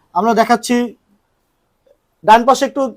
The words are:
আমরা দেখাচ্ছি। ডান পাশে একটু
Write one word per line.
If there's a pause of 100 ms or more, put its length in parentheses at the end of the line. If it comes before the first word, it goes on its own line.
(140)
আমরা
দেখাচ্ছি। (1300)
ডান
পাশে
একটু